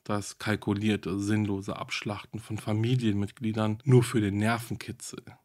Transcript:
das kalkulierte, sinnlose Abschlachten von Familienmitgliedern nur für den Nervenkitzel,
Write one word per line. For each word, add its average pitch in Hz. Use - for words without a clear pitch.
das -
kalkulierte, 101
sinnlose 101
Abschlachten -
von 107
Familienmitgliedern 110
nur 127
für 120
den 101
Nervenkitzel, -